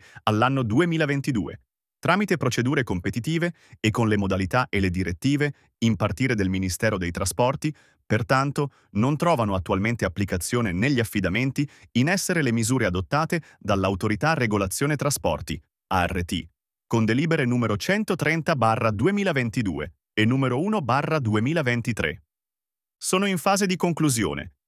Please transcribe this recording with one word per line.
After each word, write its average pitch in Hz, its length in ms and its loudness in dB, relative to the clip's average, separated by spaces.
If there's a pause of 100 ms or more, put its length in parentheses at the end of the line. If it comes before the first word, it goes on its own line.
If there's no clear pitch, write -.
(260)
all'anno 123 360 2
duemilaventidue, 139 1000 0 (360)
tramite 185 400 2
procedure 131 460 0
competitive 131 720 -2 (240)
e 113 100 0
con 110 200 2
le 107 60 2
modalità 98 540 0
e 101 100 -2
le 95 120 2
direttive, 131 600 -2 (260)
in 113 160 2
partire 117 400 -2
del 95 140 0
Ministero 95 500 -2
dei 87 100 -4
Trasporti, 123 680 -2 (300)
pertanto 135 680 0 (180)
non 131 260 0
trovano 120 380 0
attualmente 101 500 -2
applicazione 98 680 -2
negli 117 280 0
affidamenti 110 680 -2 (260)
in 131 160 2
essere 180 340 0
le 123 80 2
misure 117 340 2
adottate 143 560 0 (160)
dall'Autorità 101 800 0
Regolazione 113 600 0
Trasporti, - 640 -2 (340)
A 87 120 4
R 87 180 -2
T, - 240 -6 (380)
con 113 200 2
delibere 151 400 2
numero 120 300 0
centotrenta 165 800 0
barra 113 360 2
duemilaventidue 120 1000 0 (200)
e 110 120 2
numero 131 360 2
uno 214 200 0
barra 147 360 2
duemilaventitré. 120 1040 0 (760)
Sono - 280 0
in 185 100 0
fase 202 300 2
di 180 80 0
conclusione, 117 800 0 (120)